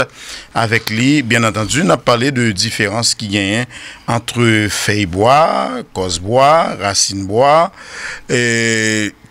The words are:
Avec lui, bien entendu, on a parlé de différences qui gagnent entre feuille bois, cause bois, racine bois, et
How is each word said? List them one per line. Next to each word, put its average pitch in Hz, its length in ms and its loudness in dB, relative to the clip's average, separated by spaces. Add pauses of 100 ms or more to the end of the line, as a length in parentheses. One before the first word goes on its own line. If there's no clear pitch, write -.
(540)
Avec 113 380 0
lui, 131 320 2
bien 117 200 2
entendu, 107 400 -2
on 185 60 2
a 147 80 4
parlé 123 340 0
de 120 200 0
différences 107 640 -2
qui 107 140 -8
gagnent 101 360 0 (420)
entre 117 600 0
feuille 104 380 -2
bois, 143 640 2 (200)
cause 92 280 -4
bois, 135 600 2
racine 98 460 -2
bois, 143 460 4 (580)
et 113 840 0 (200)